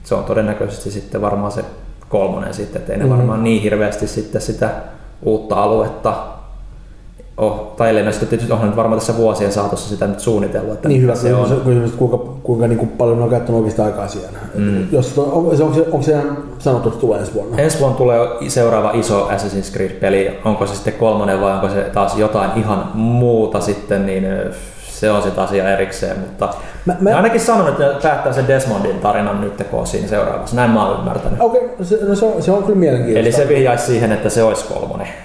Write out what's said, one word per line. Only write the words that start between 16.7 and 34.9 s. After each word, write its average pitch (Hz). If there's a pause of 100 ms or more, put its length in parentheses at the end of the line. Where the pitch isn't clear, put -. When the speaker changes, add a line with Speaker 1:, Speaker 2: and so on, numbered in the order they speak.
Speaker 2:
että -
se -
tulee 110
ensi 98
vuonna? 107
Speaker 1:
Ensi 151
vuonna 131
tulee 123 (280)
seuraava 113
iso 101
Assassin's 98
Creed-peli. 98
Onko 101
se 98
sitten 101
kolmonen 104
vai 98
onko 98
se 98 (120)
taas 104
jotain 107
ihan 104 (100)
muuta 117
sitten, 98
niin, 95
ö, 98 (400)
se 107
on 101
sit 98
asia 95
erikseen, 95
mutta - (360)
Speaker 2:
Mä, 180
mä 190
Speaker 1:
ne 220
ainakin 226
sanon, 196
että 143
ne 139 (140)
päättää 156
sen 131
Desmondin 107
tarinan 104
nyt, 101
kun 117
on -
siinä 104
seuraavassa. -
Näin 123
mä 104
oon -
ymmärtänyt. -
Speaker 2:
Okei, 240 (200)
se, 190
no 202
se 220
on, 214
se 185
on 196
kyllä 202
mielenkiintoista. 123 (100)
Speaker 1:
Eli - (160)
se -
vihjaisi 127
siihen, 113
että 104
se 113
olisi 107
kolmonen. - (180)